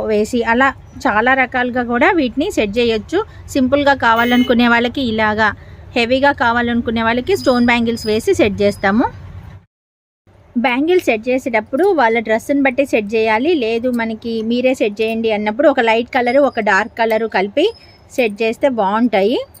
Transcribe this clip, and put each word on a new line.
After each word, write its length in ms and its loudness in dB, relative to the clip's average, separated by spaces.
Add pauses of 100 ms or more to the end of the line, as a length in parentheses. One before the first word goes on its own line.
(120)
వేసి 300 0 (120)
అలా 160 4 (360)
చాలా 360 2
రకాలుగా 500 -2
కూడా 180 2 (120)
వీటిని 260 -2 (100)
సెట్ 220 0
చేయొచ్చు. 420 -2 (340)
సింపుల్గా 400 2 (120)
కావాలనుకునే 680 2
వాళ్ళకి 380 0
ఇలాగా, 400 0 (480)
హెవీగా 340 2 (100)
కావాలనుకునే 680 -2
వాళ్ళకి 340 0
స్టోన్ 280 2
బ్యాంగిల్స్ 400 -2
వేసి 300 0
సెట్ 220 2
చేస్తాము. 440 2 (1500)
బ్యాంగిల్ 460 2
సెట్ 240 -2
చేసేటప్పుడు 680 -2
వాళ్ళ 260 2
డ్రెస్‌ని 420 0
బట్టి 240 0
సెట్ 240 -2
చేయాలి. 460 0
లేదు 380 -2
మనకి 400 -4 (100)
మీరే 320 0
సెట్ 220 -2
చేయండి 340 -2
అన్నప్పుడు 380 0
ఒక 120 2
లైట్ 300 0
కలర్, 300 2
ఒక 200 0
డార్క్ 360 0
కలర్ 320 0
కలిపి 360 0 (460)
సెట్ 260 -2
చేస్తే 360 -2
బాగుంటాయి. 640 0 (240)